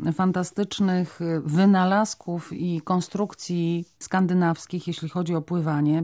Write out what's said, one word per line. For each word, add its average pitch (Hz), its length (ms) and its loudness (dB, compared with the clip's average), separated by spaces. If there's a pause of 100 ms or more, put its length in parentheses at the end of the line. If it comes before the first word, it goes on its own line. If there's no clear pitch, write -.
(140)
fantastycznych, 185 1040 0
y, 165 240 -2
wynalazków 185 1080 2
i 170 280 -4
konstrukcji 175 1040 -2 (140)
skandynawskich, 180 880 0
jeśli 160 200 -6
chodzi 170 260 -2
o 160 80 -2
pływanie. 156 600 0